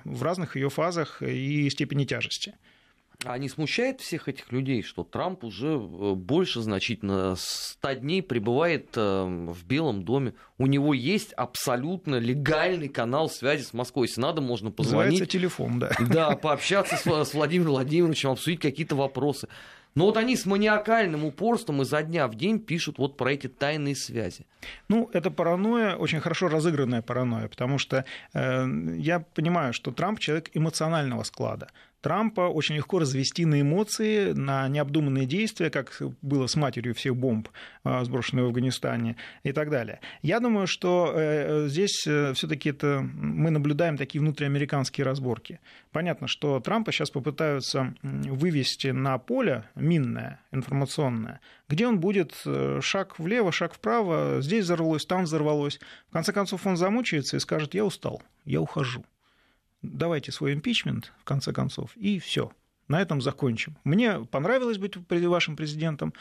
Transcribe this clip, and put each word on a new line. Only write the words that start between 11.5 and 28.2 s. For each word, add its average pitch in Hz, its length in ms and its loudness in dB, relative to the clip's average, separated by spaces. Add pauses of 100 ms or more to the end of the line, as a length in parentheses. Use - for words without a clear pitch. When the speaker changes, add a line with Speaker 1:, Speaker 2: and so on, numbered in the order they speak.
Speaker 2:
легальный 147 720 0
канал 135 420 0
связи 143 340 0
с - 100 -12
Москвой. 120 340 0
Если 113 140 -4
надо, 160 180 0
можно 117 320 -2
позвонить. 165 480 4
Speaker 1:
Называется 190 60 0 (120)
телефон, 135 420 0
да. - 200 0
Speaker 2:
Да, 147 380 4
пообщаться 165 580 0
с, - 80 -2 (220)
с 143 80 -4
Владимиром 151 400 4
Владимировичем, 147 560 4
обсудить 151 320 -2
какие-то 151 340 0
вопросы. 135 540 0 (460)
Но 156 100 6
вот 208 100 6
они 226 220 2
с - 80 -6
маниакальным 208 800 4
упорством 160 560 0
изо 139 220 2
дня 160 260 0
в 110 60 -10
день 196 240 0
пишут 165 400 -4
вот 135 180 -2
про 131 160 0
эти 139 140 -4
тайные 143 500 -2
связи. 110 480 -6 (420)
Speaker 1:
Ну, 226 240 2
это 180 180 0
паранойя, 185 680 2
очень 160 240 0
хорошо 175 260 0
разыгранная 147 540 2
паранойя, 117 480 -2
потому 131 300 0
что, 131 260 0 (280)